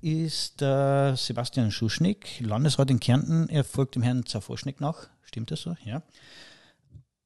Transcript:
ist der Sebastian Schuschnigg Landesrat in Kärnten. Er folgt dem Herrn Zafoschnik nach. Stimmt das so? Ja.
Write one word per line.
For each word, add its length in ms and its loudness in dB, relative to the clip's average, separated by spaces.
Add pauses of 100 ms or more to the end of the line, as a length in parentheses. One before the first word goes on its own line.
ist 580 -2
der 580 4
Sebastian 520 -2
Schuschnigg 680 0
Landesrat 500 2
in 100 4
Kärnten. 480 2
Er 160 2
folgt 300 -2
dem 80 -2
Herrn 240 0
Zafoschnik 560 -8
nach. 260 -6 (140)
Stimmt 300 -10
das 80 -6
so? 240 -8
Ja. 180 -8 (1200)